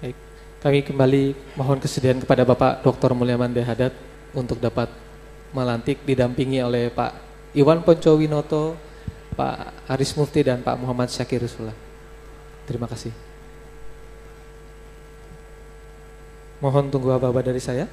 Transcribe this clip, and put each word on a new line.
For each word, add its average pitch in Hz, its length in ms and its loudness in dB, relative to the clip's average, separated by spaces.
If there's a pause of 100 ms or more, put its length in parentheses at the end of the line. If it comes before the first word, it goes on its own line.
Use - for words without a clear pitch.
Baik, 127 160 -10 (400)
kami 143 240 4
kembali 139 380 4 (340)
mohon 135 240 0
kesediaan 127 400 0
kepada 127 240 4
Bapak 127 400 4
Doktor 127 320 2
Mulyaman 123 320 0
Dehadat 120 400 -2 (480)
untuk 123 240 -4
dapat 117 240 -2 (640)
melantik 127 560 -4
didampingi 127 560 0
oleh 120 320 -2
Pak 120 160 -2 (480)
Iwan 156 240 6
Poncowinoto, 156 960 2 (560)
Pak - 560 -6
Aris 131 240 0
Mufti, 147 320 2
dan 123 160 0
Pak 123 160 -2
Muhammad 123 320 -2
Syakir 120 320 -4
Rusula. 113 320 -8 (960)
Terima 120 160 -6
kasih. 117 240 -10 (3500)
Mohon 139 320 0
tunggu 131 160 0
aba-aba 127 320 2
dari 127 160 -2
saya. 135 360 -4